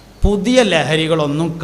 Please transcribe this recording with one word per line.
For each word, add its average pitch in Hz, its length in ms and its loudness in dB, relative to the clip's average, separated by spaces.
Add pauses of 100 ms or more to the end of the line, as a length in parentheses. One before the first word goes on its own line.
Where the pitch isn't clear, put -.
(260)
പുതിയ 208 340 2 (160)
ലഹരികളൊന്നും 156 760 0 (160)